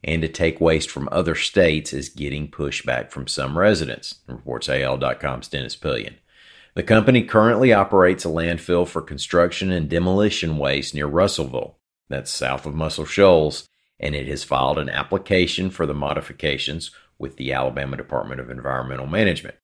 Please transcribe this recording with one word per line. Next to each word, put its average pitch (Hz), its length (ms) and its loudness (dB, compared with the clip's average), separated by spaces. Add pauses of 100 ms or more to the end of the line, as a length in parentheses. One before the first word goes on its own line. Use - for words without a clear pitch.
and 80 200 0
to 80 40 -2
take 80 320 -2
waste 82 300 2
from 71 220 -8
other 82 240 0
states 80 580 2
is 69 160 -8
getting 71 400 -6
pushback 64 640 -6
from 67 160 -12
some 69 280 -6
residents, 82 600 0 (100)
reports 62 420 -10
A 67 140 0
L 65 160 -2
dot 65 220 -2
com's 65 280 -6
Dennis 65 280 -8
Pillion. 60 400 -6 (580)
The - 80 -4
company 113 400 6
currently 113 500 4
operates 95 540 6
a 85 40 -2
landfill 85 580 0
for 80 160 -6
construction 87 680 0
and 82 160 0
demolition 87 720 0
waste 69 380 -2
near 73 100 -2
Russellville, 73 720 -2 (320)
that's 69 220 -6
south 67 340 -4
of 76 80 -8
Muscle 78 320 -4
Shoals, 85 640 4 (300)
and 73 160 -4
it 69 120 -6
has 71 160 -6
filed 67 360 0
an 69 100 -4
application 92 800 0
for 82 160 -4
the 73 80 -2
modifications 71 960 -6 (300)
with - 180 -10
the 65 160 -6
Alabama 65 420 -4
Department 65 460 -8
of 62 80 -14
Environmental 65 560 -8
Management. 90 580 -2